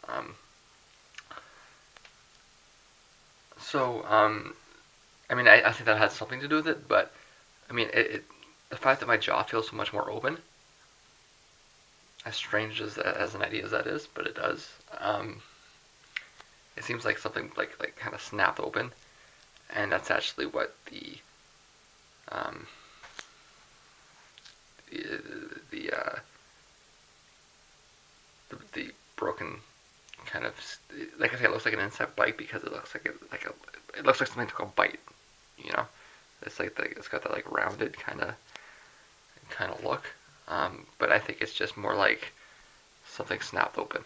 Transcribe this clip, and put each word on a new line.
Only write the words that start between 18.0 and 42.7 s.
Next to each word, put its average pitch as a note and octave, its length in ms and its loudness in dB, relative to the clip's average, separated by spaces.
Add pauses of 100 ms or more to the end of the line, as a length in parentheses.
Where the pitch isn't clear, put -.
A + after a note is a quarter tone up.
snapped - 400 0
open, A#2+ 320 -2 (840)
and G#2 180 0
that's F2+ 200 0
actually - 340 0
what - 300 -2 (160)
the, - 260 -14 (1120)
um, - 360 -6 (2250)
the, - 300 -8 (500)
the, - 200 -6
uh, - 280 -4 (2250)
the, - 80 -14 (160)
the - 180 -8 (240)
broken - 420 -4 (680)
kind B1+ 200 -4
of, A1 120 -4
s-, - 220 -12 (400)
like - 140 2
I B2+ 40 -6
say, A#2+ 80 2
it - 60 6
looks A2 140 -2
like A2+ 80 2
an A2 60 -2
insect G#2 360 -4
bite - 220 2
because - 260 -8
it - 80 -6
looks - 220 -10
like - 120 -12
it, - 100 -4 (160)
like - 140 -8
a, - 520 -14
it D3+ 80 -10
looks C3+ 140 8
like C3 80 2
something A#2+ 200 -4
took - 120 -8
a - 60 -2
bite, - 340 2 (580)
you - 140 -8
know? - 140 0 (580)
It's - 160 -12
like F#2 160 -4
the, - 80 -4
it's - 240 -8
got - 160 -4
that, - 80 -4
like, - 200 -6
rounded - 460 0
kinda, - 380 -6 (1200)
kinda - 260 -4
look, - 200 0 (440)
um, - 380 0 (140)
but - 120 6
I - 80 10
think - 220 -4
it's - 120 -2
just - 240 -2
more G#2 180 0
like - 360 4 (760)